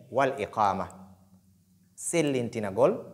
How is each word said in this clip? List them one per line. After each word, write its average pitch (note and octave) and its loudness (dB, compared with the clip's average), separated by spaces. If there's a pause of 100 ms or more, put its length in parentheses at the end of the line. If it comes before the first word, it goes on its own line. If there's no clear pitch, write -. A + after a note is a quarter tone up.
(100)
wal C3 0
iqama. F#2+ 0 (1040)
Sellintinagol B2 0 (220)